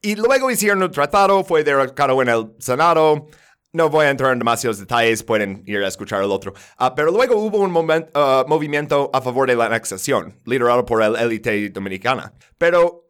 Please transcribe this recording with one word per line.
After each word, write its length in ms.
Y 140
luego 340
hicieron 320
un 80
tratado, 540
fue 220
derrocado 560
en 80
el 280
Senado. 720
No 160
voy 160
a 40
entrar 220
en 80
demasiados 400
detalles, 420
pueden 460
ir 160
a 60
escuchar 340
el 80
otro. 220
Ah, 180
pero 160
luego 240
hubo 240
un 140
momen-, 400
ah, 340
movimiento 680
a 80
favor 280
de 80
la 80
anexación, 800
liderado 400
por 180
el 140
élite 520
dominicana. 640
Pero 520